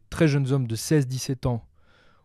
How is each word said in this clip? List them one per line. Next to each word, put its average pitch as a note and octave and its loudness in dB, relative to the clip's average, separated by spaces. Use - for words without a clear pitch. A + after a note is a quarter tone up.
très - 2
jeunes C#3 2
hommes C3+ 0
de A2+ -4
seize, D3 2
dix-sept B2+ -6
ans, A#2+ -4